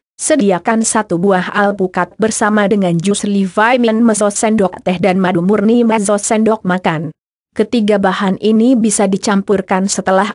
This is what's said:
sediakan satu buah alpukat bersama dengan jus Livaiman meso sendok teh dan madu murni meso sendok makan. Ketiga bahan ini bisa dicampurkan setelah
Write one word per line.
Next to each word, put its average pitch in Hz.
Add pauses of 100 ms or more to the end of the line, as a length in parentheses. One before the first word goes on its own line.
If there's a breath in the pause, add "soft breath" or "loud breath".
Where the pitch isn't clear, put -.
(180)
sediakan 226
satu 214
buah 185
alpukat 196
bersama 214
dengan 190
jus 196
Livaiman 220
meso 214
sendok 208
teh 180
dan 190
madu 185
murni 220
meso 214
sendok 220
makan. 170 (360)
Ketiga 214
bahan 190
ini 226
bisa 208
dicampurkan 196
setelah 190